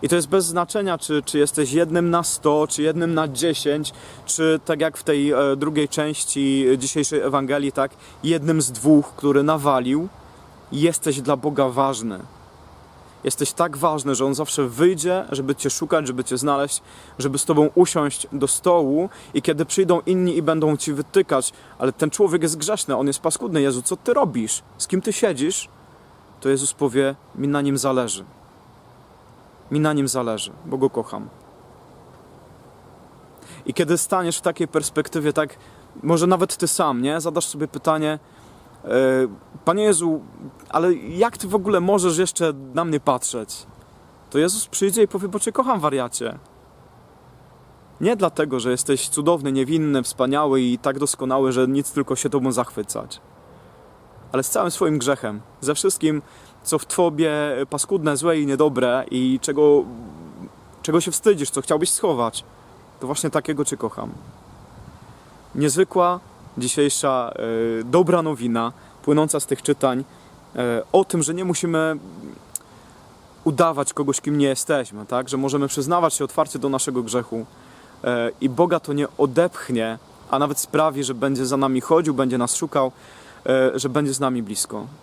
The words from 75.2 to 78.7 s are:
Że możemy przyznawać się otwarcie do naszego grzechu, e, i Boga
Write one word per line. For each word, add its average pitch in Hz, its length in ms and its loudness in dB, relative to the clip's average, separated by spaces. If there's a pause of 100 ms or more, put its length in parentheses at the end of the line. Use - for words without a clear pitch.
Że 135 80 -4
możemy 139 300 0
przyznawać 156 460 0
się 147 100 -2
otwarcie 143 360 -2
do 135 100 -2
naszego 131 340 -2
grzechu, 113 420 -4 (580)
e, 120 280 0 (100)
i 135 80 0
Boga 170 300 2